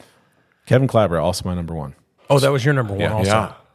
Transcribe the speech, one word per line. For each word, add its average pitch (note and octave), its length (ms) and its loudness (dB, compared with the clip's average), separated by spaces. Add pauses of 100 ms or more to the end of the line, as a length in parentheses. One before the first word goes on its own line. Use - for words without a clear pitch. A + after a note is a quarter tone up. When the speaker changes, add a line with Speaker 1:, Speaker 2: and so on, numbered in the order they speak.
(640)
Speaker 1:
Kevin C3 220 2
Calabro, F#2 340 0
also F2 240 -2
my F2+ 100 -4
number E2 200 -6
one. C#2+ 200 -10 (340)
Speaker 2:
Oh, C#3+ 100 4
that C#3 120 2
was C3+ 120 -2
your C#3+ 100 2
number A2+ 200 -2
one G2 80 -4
Speaker 1:
Yeah. G2+ 120 -2
Speaker 2:
also. G2 160 0
Speaker 3:
Yeah. G#2+ 240 0 (220)